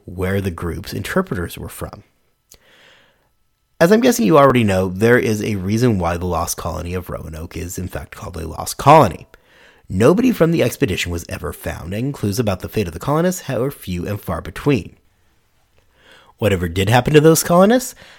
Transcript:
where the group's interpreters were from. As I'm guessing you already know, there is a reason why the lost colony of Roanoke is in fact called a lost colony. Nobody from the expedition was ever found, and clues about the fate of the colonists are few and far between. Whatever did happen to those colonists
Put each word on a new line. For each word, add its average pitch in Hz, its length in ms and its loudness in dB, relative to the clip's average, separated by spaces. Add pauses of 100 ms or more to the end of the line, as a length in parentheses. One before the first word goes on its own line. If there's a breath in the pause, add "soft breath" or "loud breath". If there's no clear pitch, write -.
where 95 380 -4
the 95 100 -4
group's 85 400 -8
interpreters 101 680 -6
were 78 120 -12
from. 92 340 -14 (1800 soft breath)
As 170 100 4
I'm 214 120 4
guessing 240 240 2
you 165 120 6
already 127 280 6
know, 95 240 2
there 110 280 4
is 107 240 -2
a 104 140 -4
reason 107 420 0
why 87 200 -2
the 87 80 -6
lost 85 320 -4
colony 85 360 -8
of 90 160 -8
Roanoke 80 460 -12
is 90 240 -10
in 90 80 -6
fact - 240 -12
called 104 240 -14
a 82 100 -8
lost - 320 -10
colony. 143 500 4 (640 soft breath)
Nobody 170 420 4
from 165 200 2
the 156 120 2
expedition 101 480 -2
was 85 160 -8
ever 85 260 -10
found, 82 400 -10
and 127 200 -6
clues 101 260 -4
about 101 220 -2
the - 80 -10
fate 104 180 -4
of 85 60 -10
the - 60 -14
colonists 170 500 -2
are 131 200 -4
few 90 380 -8
and 101 120 -6
far 82 220 -8
between. 98 540 -4 (1400 soft breath)
Whatever 95 300 0
did 92 220 -2
happen 127 240 4
to 151 80 8
those 160 220 6
colonists 202 500 4 (260 loud breath)